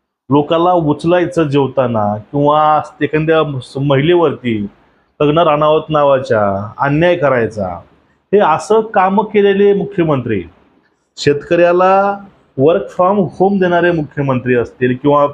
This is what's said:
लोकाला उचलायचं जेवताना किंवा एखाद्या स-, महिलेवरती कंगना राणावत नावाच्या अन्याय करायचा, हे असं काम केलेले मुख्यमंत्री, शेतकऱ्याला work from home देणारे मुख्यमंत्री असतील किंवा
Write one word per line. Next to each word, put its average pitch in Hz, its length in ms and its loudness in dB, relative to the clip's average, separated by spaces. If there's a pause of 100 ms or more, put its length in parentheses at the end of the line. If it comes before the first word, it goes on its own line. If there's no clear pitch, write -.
(300)
लोकाला 165 420 0
उचलायचं 165 720 0
जेवताना 127 760 -2
किंवा 147 680 0 (180)
एखाद्या 156 600 -2
स-, - 160 -14
महिलेवरती 139 880 0 (540)
कंगना 151 240 2
राणावत 151 440 2
नावाच्या 117 880 0
अन्याय 151 380 0
करायचा, 107 640 -2 (520)
हे 202 60 2
असं 196 420 0
काम 196 400 0
केलेले 202 540 2
मुख्यमंत्री, 131 680 -2 (720)
शेतकऱ्याला 180 1000 2 (420)
work 170 400 0
from 190 160 2
home 190 440 0
देणारे 175 320 2
मुख्यमंत्री 131 640 -4
असतील 123 480 -2
किंवा 143 320 2